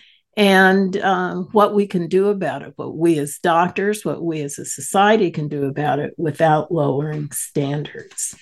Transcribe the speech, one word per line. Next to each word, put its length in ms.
and, 640
um, 540
what 220
we 120
can 220
do 200
about 340
it, 140
what 200
we 220
as 200
doctors, 680
what 180
we 200
as 160
a 60
society 640
can 180
do 160
about 340
it 180
without 560
lowering 600
standards. 1080